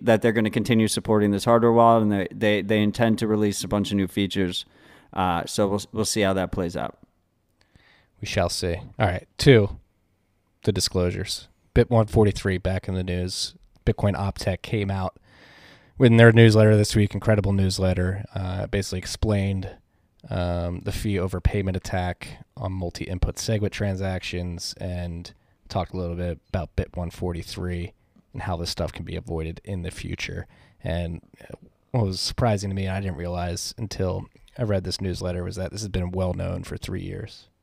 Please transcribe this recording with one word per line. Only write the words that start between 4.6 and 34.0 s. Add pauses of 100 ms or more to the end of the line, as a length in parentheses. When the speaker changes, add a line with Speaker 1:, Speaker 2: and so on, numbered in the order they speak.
Speaker 1:
Uh,
so
we'll, (120)
we'll
see
how
that
plays
out. (1200)
Speaker 2:
We
shall
see. (240)
All
right, (100)
two, (840)
the
disclosures. (260)
Bit
one
forty-three
back
in
the
news. (320)
Bitcoin
Optech
came
out (800)
with
their
newsletter
this
week,
incredible
newsletter. (100)
Uh,
basically
explained, (600)
um,
the
fee
overpayment
attack (120)
on
multi-input
SegWit
transactions
and (360)
talked
a
little
bit (100)
about
Bit
one
forty-three (400)
and
how
this
stuff
can
be
avoided
in
the
future. (380)
And (680)
what
was
surprising
to
me,
and
I
didn't
realize
until (320)